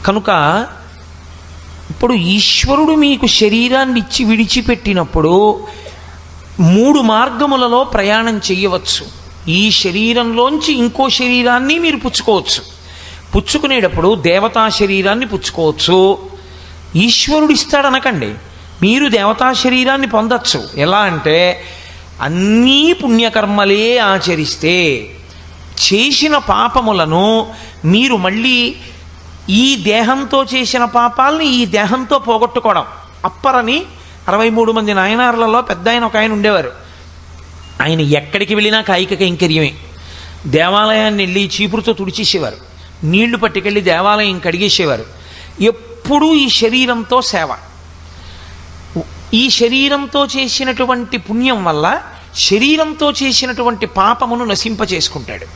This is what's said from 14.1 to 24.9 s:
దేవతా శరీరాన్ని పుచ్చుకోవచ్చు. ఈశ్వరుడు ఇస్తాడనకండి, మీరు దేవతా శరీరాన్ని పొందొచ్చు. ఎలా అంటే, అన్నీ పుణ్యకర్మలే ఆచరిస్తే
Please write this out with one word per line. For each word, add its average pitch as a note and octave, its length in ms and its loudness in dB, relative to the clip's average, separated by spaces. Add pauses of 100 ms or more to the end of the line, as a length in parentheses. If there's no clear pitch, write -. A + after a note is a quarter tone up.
దేవతా G3+ 540 2
శరీరాన్ని G3 560 0
పుచ్చుకోవచ్చు. F#3 920 2 (800)
ఈశ్వరుడు C#4+ 560 2
ఇస్తాడనకండి, C4 840 0 (480)
మీరు B3 280 4
దేవతా A3 440 2
శరీరాన్ని B3+ 540 0
పొందొచ్చు. A3 560 0 (140)
ఎలా E3 200 2
అంటే, E3+ 640 2 (600)
అన్నీ A#3 720 4
పుణ్యకర్మలే A3 1040 2
ఆచరిస్తే E3+ 1120 0 (600)